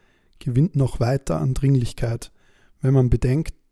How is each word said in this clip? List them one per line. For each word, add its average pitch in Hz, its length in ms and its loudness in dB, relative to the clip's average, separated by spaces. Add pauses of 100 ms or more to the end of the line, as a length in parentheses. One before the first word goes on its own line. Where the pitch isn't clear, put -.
(420)
gewinnt 135 320 0
noch 139 260 0
weiter 127 380 -2
an 143 140 -2
Dringlichkeit, 123 800 -2 (480)
wenn 135 140 2
man 127 160 4
bedenkt, 131 420 0 (200)